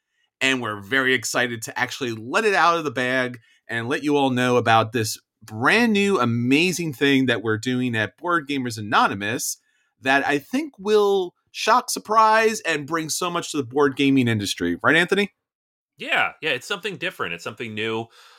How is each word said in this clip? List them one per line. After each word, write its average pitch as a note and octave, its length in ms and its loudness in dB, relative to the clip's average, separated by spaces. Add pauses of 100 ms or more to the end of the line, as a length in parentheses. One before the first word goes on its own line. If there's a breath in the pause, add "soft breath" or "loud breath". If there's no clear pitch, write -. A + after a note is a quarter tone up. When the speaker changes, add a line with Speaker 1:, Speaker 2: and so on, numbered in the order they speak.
(400)
Speaker 1:
and C3 220 0
we're G#2+ 180 -6
very B2+ 340 0
excited A#2+ 500 -2
to - 140 -10
actually A#2+ 340 -4
let B2 340 -2
it G3+ 80 2
out E3+ 240 4
of E3 80 -4
the C#3 60 -4
bag B2+ 480 -2 (280 soft breath)
and A#2 220 -4
let D3 140 -4
you D3 120 2
all C#3 140 2
know B2 260 2
about A2+ 380 4
this A2 260 -2 (220)
brand D#3+ 500 2
new, G3+ 280 4
amazing C#3 760 0
thing C#3 320 2
that A#2 160 0
we're A2 160 -2
doing B2+ 380 -2
at G#2+ 220 -2
Board E3 300 -2
Gamers B2 300 -4
Anonymous A2+ 800 -2 (420)
that C3+ 260 2
I D3 120 0
think C#4 400 -4
will G3+ 560 2 (180)
shock, A#3 380 0
surprise, A3 720 2
and D3+ 260 -4
bring D#3+ 220 -4
so F3+ 200 -4
much F3 220 -6
to D#3 60 -4
the C#3 60 -2
board C3 340 2
gaming C3+ 320 4
industry. F#2 520 -2
Right, B2+ 140 4
Anthony? F#3 380 0 (640)
Speaker 2:
Yeah, G3 440 -2
yeah, D3+ 100 -2
it's B2 160 -6
something G3 300 -8
different. A#2+ 360 -8
It's E2+ 100 -12
something A2+ 300 -10
new, A2+ 320 -4 (340 soft breath)